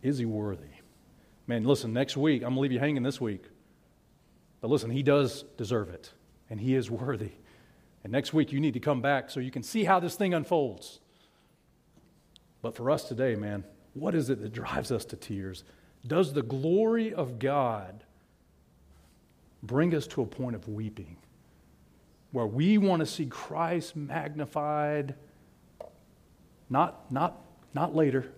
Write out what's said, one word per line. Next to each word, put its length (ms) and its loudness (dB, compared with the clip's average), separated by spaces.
Is 160 0
he 60 0
worthy? 420 -2
Man, 180 0
listen, 280 4
next 240 0
week, 260 4
I'm 80 -4
gonna 100 0
leave 120 2
you 60 2
hanging 240 0
this 180 -2
week. 240 -4
But 80 -2
listen, 200 2
he 120 0
does 420 4
deserve 320 -2
it, 220 -16
and 120 -8
he 160 2
is 140 0
worthy. 420 -4
And 80 -8
next 200 0
week, 200 4
you 80 0
need 140 2
to 60 -2
come 220 2
back 260 0
so 100 -6
you 120 -4
can 120 -8
see 220 0
how 160 6
this 140 -4
thing 180 2
unfolds. 680 0
But 120 -4
for 160 0
us 160 2
today, 280 0
man, 300 -4
what 220 -2
is 160 2
it 100 0
that 140 -8
drives 360 -4
us 160 0
to 100 -12
tears? 480 -8
Does 260 2
the 100 0
glory 680 2
of 260 -4
God 680 -2
bring 320 4
us 120 0
to 160 -4
a 40 0
point 280 -6
of 140 -10
weeping, 480 -8
where 160 0
we 320 4
want 220 4
to 60 2
see 200 -4
Christ 680 -4
magnified, 1200 -2
not, 400 0
not, 260 0
not 220 0
later 420 2